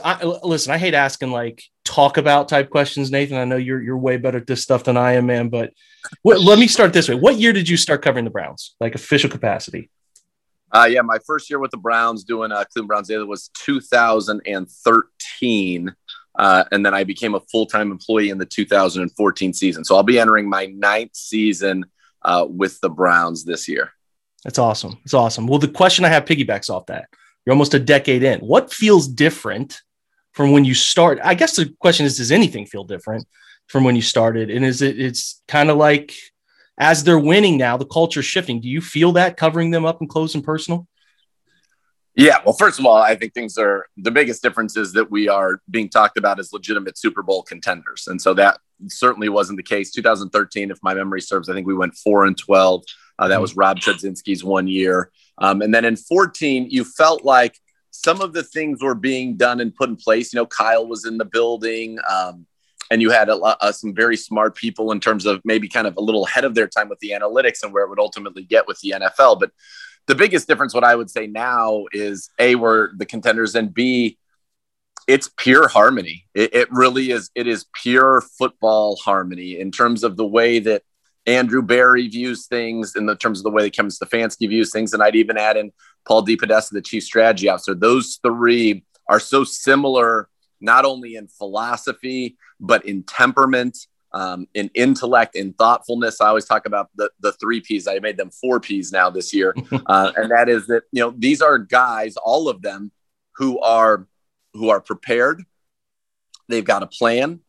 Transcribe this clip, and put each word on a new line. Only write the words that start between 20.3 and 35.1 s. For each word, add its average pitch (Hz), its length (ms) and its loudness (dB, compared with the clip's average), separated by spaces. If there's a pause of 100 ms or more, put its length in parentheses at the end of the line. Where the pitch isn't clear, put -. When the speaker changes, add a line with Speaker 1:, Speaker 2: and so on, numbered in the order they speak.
Speaker 2:
my 98 160 -4
ninth 101 500 -4
season, 95 680 -4 (380)
uh, 87 260 2
with 92 320 -4
the 95 80 -2
Browns 85 560 0
this 85 220 -8
year. - 240 -6 (520)
Speaker 1:
That's - 160 -6
awesome. 110 460 -2
It's 131 80 -6
awesome. 117 340 2
Well, 143 120 2
the 143 80 0
question 185 360 2
I 165 60 6
have 156 160 4
piggybacks 123 440 -2
off 92 180 -8
that. - 200 -14 (380)
You're 127 80 4
almost 143 220 4
a 135 40 4
decade 135 440 2
in. 123 160 2
What 131 340 0
feels 196 340 4
different 127 720 -4 (540)
from 143 180 2
when 143 140 8
you 131 80 2
start? 165 500 2
I 180 120 2
guess 320 200 0
the 151 240 -2
question 165 280 4
is, 131 100 -2
does 123 140 -4
anything 165 340 2
feel 101 180 -14
different 101 440 -10 (400)
from 135 160 2
when 123 120 4
you 113 60 2
started? 113 480 0
And 123 160 -2
is 127 160 0
it, 135 180 0
it's - 480 -8